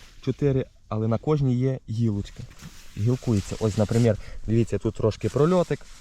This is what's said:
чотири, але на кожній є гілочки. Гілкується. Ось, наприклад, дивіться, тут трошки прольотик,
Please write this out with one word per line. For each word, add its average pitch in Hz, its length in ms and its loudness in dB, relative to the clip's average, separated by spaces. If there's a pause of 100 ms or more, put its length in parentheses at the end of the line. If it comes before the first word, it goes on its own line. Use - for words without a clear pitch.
(220)
чотири, 131 440 0 (240)
але 110 180 -2
на 113 100 2
кожній 139 380 2
є 131 240 0 (100)
гілочки. 110 540 -2 (540)
Гілкується. 113 640 0
Ось, 110 180 0
наприклад, 110 400 4 (300)
дивіться, 110 300 2
тут 110 180 -2
трошки 107 340 0
прольотик, 160 500 2 (220)